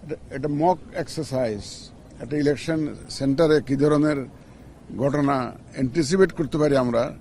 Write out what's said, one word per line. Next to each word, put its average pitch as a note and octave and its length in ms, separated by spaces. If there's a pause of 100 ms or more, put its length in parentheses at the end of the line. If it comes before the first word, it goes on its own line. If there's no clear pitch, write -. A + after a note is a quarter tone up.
এটা, - 120 (200)
এটা C3+ 120
মক D#3 300 (180)
এক্সারসাইজ, B2+ 640 (600)
একটা C3 160
ইলেকশন D3 500 (220)
সেন্টারে D3 520
কি C3 140
ধরনের D3 500 (720)
ঘটনা C3+ 540 (220)
অ্যান্টিসিপেট D#3 580
করতে D#3 260
পারি D3 200
আমরা A#2+ 440